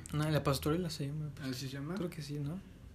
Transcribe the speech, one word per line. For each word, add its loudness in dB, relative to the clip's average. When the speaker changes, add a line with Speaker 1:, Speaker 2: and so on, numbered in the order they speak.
Speaker 1:
No, 4
La 6
Pastorela 4
se -2
llama, -2
pues. -4
Speaker 2:
¿Así -2
se -6
llama? -4
Speaker 1:
Creo 0
que -6
sí, -2
¿no? 0